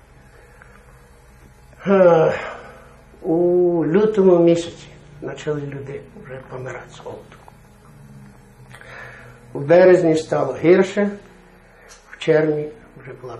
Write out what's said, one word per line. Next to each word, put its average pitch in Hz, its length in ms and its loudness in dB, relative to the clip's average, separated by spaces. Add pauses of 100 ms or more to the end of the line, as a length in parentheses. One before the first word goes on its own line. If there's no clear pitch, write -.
(1900)
е, 175 460 4 (880)
у 165 140 -4 (500)
лютому 190 540 2
місяці 170 480 -2 (340)
почали 143 400 -10
люди 139 400 -14 (220)
вже 131 160 -16 (100)
помирати 127 460 -16
з - 40 -20
голоду. - 220 -18 (2250)
У 139 60 -12
березні 170 560 4
стало 147 460 -4
гірше, 190 480 2 (1000)
в - 60 -20
червні 151 520 -2 (320)
вже 127 100 -20 (100)
була 120 180 -18